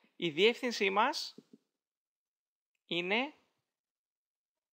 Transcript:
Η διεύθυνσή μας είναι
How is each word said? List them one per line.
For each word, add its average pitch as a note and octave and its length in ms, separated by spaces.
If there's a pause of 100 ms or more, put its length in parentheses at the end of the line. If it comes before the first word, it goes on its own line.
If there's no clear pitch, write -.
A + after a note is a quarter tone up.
(160)
Η E3+ 140
διεύθυνσή G#3+ 600
μας A3+ 460 (1500)
είναι G3 480 (1400)